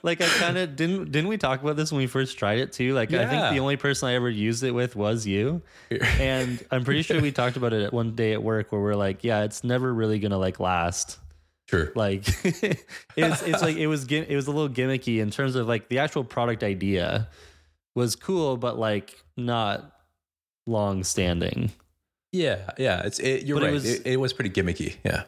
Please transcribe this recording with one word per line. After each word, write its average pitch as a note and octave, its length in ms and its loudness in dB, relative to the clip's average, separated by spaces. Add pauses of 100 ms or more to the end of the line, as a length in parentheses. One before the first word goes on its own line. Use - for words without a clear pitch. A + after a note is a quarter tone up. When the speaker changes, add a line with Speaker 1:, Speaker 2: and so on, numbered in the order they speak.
Speaker 1:
Like, E3+ 160 0
I F3 80 2
kinda, F3 380 2
didn't, D#3+ 460 -2
didn't D#3 160 2
we G#3+ 100 -2
talk C3 240 0
about D3 140 0
this D3+ 140 -2
when D3+ 60 0
we C3 100 2
first C3 300 -2
tried G#2+ 220 2
it C3 140 -2
too? B2+ 200 0
Like, A#2 220 2
I A#2+ 120 2
think - 140 0
Speaker 2:
Yeah. C#3+ 140 2
Speaker 1:
the C3+ 60 2
only C#3 180 0
person C#3 280 0
I B2 100 2
ever B2 120 2
used A2+ 340 0
it B2+ 100 0
with A#2+ 220 0
was G#2+ 320 0
you. A2+ 360 0 (280)
Speaker 2:
<laughs> - 0 - (300)
Speaker 1:
And C3 500 0
I'm B2+ 140 0
pretty C#3+ 160 2
sure D#3+ 220 0
we C#3+ 100 0
talked B2 240 0
about A#2+ 160 0
it G#2+ 80 2
at G2+ 140 0
one A#2 200 0
day A2 200 2
at G#2+ 80 -2
work G#2+ 280 -2
where G2+ 120 0
we're G#2 140 2
like, G2 280 0
"Yeah, G#2+ 200 2
it's G#2+ 200 -6
never B2+ 300 0
really A2 240 2
gonna, G2+ 180 0
like, F#2 240 0
last." F2 580 0 (520)
Speaker 2:
Sure. E2+ 240 2
Speaker 1:
Like, G2+ 320 0
<laughs> - 180 0
it's, F3 400 0 (320)
it's D#3+ 460 2
like, D#3+ 160 0
it D#3 80 0
was D3+ 180 0
gi-, D3 240 -2
it C#3+ 80 0
was C3+ 100 0
a D3 40 -4
little D3 180 0
gimmicky B2+ 520 0
in G#2 100 0
terms C3+ 240 -2
of, A#2+ 120 0
like, A2+ 220 -2
the B2 120 0
actual D3+ 220 -2
product A#2+ 400 -2
idea G2 680 0 (680)
was B2 200 0
cool, D#3 440 -2
but, A#2+ 200 -2
like, G#2+ 460 -2 (140)
not A#2 520 -2 (760)
long G2+ 360 0
standing. F2+ 680 0 (580)
Speaker 2:
Yeah, A2+ 460 -2
yeah. G2+ 300 0
It's, - 140 -4
it, C3 240 0
you're C#3+ 140 0
Speaker 1:
But - 40 4
it - 60 4
Speaker 2:
right. D3 40 2
Speaker 1:
was C#3 140 0
Speaker 2:
It, A#2 200 0
it B2+ 140 2
was C3 140 0
pretty G#2+ 160 -2
gimmicky. F#2 520 0
Yeah. - 260 0